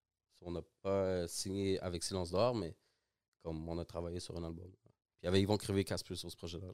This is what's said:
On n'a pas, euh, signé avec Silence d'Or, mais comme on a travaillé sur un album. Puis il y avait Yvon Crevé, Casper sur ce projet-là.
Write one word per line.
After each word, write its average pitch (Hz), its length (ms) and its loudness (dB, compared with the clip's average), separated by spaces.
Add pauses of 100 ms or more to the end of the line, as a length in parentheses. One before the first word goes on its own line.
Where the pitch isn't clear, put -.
(400)
On 87 120 -8
n'a 82 100 -2 (200)
pas, 98 80 -2
euh, 92 380 4
signé 98 540 0
avec 87 200 -2
Silence 90 300 -2
d'Or, 117 240 4
mais 87 200 -4 (680)
comme 80 260 -6
on 85 100 -4
a 85 80 -4
travaillé 87 360 -6
sur 85 160 -8
un 85 80 -4
album. 85 240 -10 (120)
Puis - 100 -20 (300)
il 85 40 -10
y 87 40 2
avait 95 120 8
Yvon 101 140 6
Crevé, 98 300 2
Casper 90 300 -4
sur 87 140 -6
ce - 60 -12
projet-là. 85 380 -10